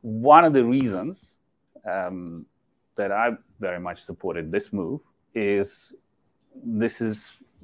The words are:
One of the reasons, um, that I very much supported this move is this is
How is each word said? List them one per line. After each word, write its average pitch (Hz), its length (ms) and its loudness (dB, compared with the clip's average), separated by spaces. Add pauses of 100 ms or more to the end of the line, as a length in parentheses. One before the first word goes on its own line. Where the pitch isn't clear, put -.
One 127 420 8
of 156 80 4
the 131 120 6
reasons, 123 760 -4 (500)
um, 90 540 -8 (520)
that 101 160 -2
I 113 200 0 (280)
very 90 200 -6
much 87 220 -12
supported 82 500 -8
this 104 200 -4
move 104 280 -6 (340)
is 202 600 -4 (600)
this 117 460 -4
is 110 360 -6 (280)